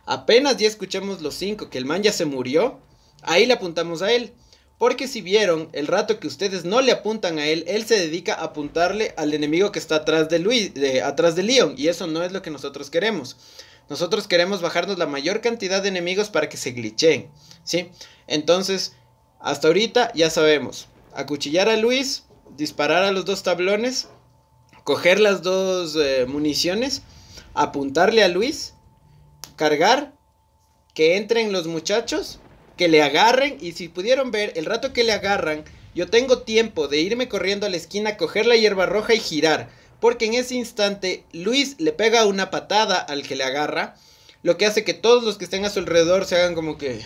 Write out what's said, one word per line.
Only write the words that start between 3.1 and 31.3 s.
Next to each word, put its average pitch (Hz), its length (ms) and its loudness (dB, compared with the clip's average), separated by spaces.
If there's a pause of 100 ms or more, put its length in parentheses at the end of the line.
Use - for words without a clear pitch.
ahí 175 240 4
le 247 80 4
apuntamos 170 480 -6
a 214 100 0
él. 240 220 -2 (440)
Porque 254 300 0
si 220 140 -10
vieron, 175 500 0
el 147 140 -6
rato 208 320 0
que - 80 -10
ustedes 180 400 -6
no 226 160 2
le 254 80 4
apuntan 208 480 -2
a 147 80 -2
él, 160 220 0
él 220 180 -4
se 226 120 4
dedica 170 360 -4
a 160 100 -6
apuntarle 170 720 -2
al 151 160 -2
enemigo 151 380 0
que - 80 -8
está 156 180 -2
atrás 156 320 2
de 170 120 2
Luis, 208 340 0
de, 135 280 0
atrás 160 340 2
de 185 80 -2
Leon. 208 340 4
Y 143 80 -2
eso 175 220 -2
no 160 160 -4
es 185 80 -8
lo 185 100 -8
que 165 80 -12
nosotros 143 400 -12
queremos. 170 460 -2 (520)
Nosotros 170 380 -4
queremos 180 340 0
bajarnos 175 380 -4
la 165 80 0
mayor 147 340 -4
cantidad 202 420 -2
de 202 60 -2
enemigos 185 400 -2
para 147 220 -2
que - 80 -14
se 127 140 -8
glitchen, 120 580 0 (320)
¿sí? 175 260 -4 (380)
Entonces, 180 680 -2 (440)
hasta 143 280 0
ahorita 226 460 2
ya 160 160 2
sabemos. 151 580 0 (260)
Acuchillar 147 560 0
a 220 60 4
Luis, 254 480 0 (320)
disparar 151 480 0
a 196 80 2
los 185 120 -4
dos 190 200 -4
tablones, 202 640 -2 (760)
coger 170 360 2
las 196 220 4
dos, 185 540 -2
eh, 135 300 2
municiones, 156 760 -2 (520)
apuntarle 147 680 2
a 185 60 6
Luis, 214 460 -4 (840)
cargar, 156 560 2 (840)
que 160 220 4
entren 214 360 0